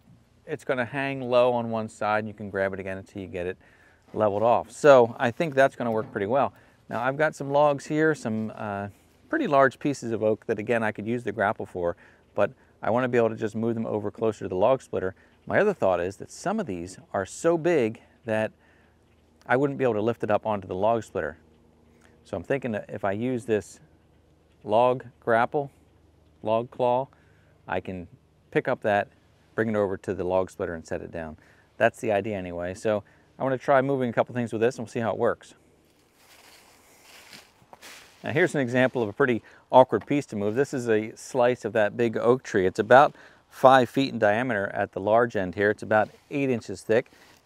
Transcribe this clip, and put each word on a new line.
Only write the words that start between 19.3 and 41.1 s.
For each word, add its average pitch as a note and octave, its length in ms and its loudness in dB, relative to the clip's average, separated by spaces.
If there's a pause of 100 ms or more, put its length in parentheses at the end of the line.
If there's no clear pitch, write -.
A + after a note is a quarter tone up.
I B2 100 2
wouldn't C#3 220 0
be C3 60 0
able A#2+ 100 2
to G#2 80 0
lift A2+ 200 -2
it A2 80 -4
up G#2 140 2
onto G2+ 240 -4
the G2 60 -6
log G#2+ 280 0
splitter. D#2+ 360 -6 (840)
So - 120 -10
I'm F2+ 60 -8
thinking C3 300 -4
that G2+ 180 -6
if A2 120 -10
I G2 100 0
use A#2 340 -4
this G#2+ 340 -2 (800)
log B2 440 2 (140)
grapple, B2 500 0 (720)
log A2+ 280 -2
claw, B2+ 380 0 (580)
I F#2 140 -4
can F#2 280 -12 (420)
pick D3+ 180 -2
up B2 140 -4
that, G2+ 260 2 (460)
bring A2+ 160 0
it G#2+ 40 -2
over G2 220 0
to - 160 -8
the F2+ 100 -4
log F#2 280 0
splitter F2 240 -6
and D#2+ 120 -14
set E2+ 140 -6
it F2 100 -14
down. D#2+ 280 -12 (400)
That's A2+ 200 2
the A2+ 140 -4
idea G2+ 240 -2
anyway. F2+ 380 -8
So G#2 280 -2 (360)
I - 40 -6
wanna C3 140 -2
try C3+ 240 4
moving C3 300 -2
a - 20 -10
couple A#2+ 220 -2
things A#2+ 180 -4
with A2 80 -4
this, A#2+ 160 2
and A#2 80 -10
we'll - 80 -16
see B2 80 -6
how G#2+ 120 -2
it G2+ 60 -6
works. G#2+ 360 -4 (2750)
Now, A#2 100 -6
here's E3 220 2
an D3+ 60 0
example B2+ 420 0
of G#2 60 -2
a G2+ 60 -10
pretty B2+ 280 0 (300)
awkward B2+ 320 6
piece C#3+ 220 -2
to A2+ 100 -10
move. G#2+ 200 -2
This C3+ 180 -2
is A#2+ 160 -4
a A2 240 0